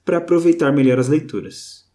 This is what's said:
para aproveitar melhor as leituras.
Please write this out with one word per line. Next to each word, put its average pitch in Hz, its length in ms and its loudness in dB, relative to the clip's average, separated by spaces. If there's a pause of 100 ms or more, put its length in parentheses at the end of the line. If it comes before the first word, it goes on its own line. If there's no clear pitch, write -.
para 175 140 0
aproveitar 170 560 2
melhor 131 240 2
as 127 100 0
leituras. - 880 -6